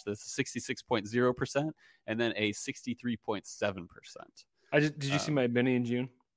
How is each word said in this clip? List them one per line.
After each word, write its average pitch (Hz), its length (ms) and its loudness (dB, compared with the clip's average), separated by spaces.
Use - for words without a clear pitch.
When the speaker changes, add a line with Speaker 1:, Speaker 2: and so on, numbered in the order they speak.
Speaker 1:
that's 104 180 -4
sixty-six - 480 -4
point 107 260 0
zero 120 260 4
percent 139 420 -2
and 110 100 -2
then 117 200 2
a 104 160 2
sixty-three 120 640 -4
point 104 280 -4
seven 95 400 -2
percent. - 600 -20
Speaker 2:
I 147 80 6
just, 151 180 2
did 143 140 -4
you 143 80 2
see 151 120 0
Speaker 1:
Um, 147 40 2
Speaker 2:
my 127 120 4
Benny 123 280 4
and 123 100 2
June? 123 220 0